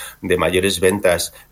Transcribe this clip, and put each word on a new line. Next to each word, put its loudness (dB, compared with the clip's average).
de 0
mayores 0
ventas, 0